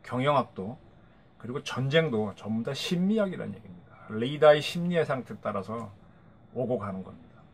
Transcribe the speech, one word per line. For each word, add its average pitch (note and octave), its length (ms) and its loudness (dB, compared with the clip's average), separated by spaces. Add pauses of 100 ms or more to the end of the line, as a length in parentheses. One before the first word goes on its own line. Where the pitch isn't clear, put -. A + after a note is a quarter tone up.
경영학도 B2+ 760 0 (600)
그리고 B2 240 -8
전쟁도 C3 760 0
전부 A2 260 -4
다 C#3 120 -4
심리학이라는 F#3 800 0
얘기입니다. - 420 -20 (140)
레이더의 D3 520 6
심리의 E3+ 440 0
상태에 B2 340 -4
따라서 G#2+ 520 -6 (640)
오고 A#2 240 -2
가는 F#2+ 240 -6
겁니다. - 340 -18 (180)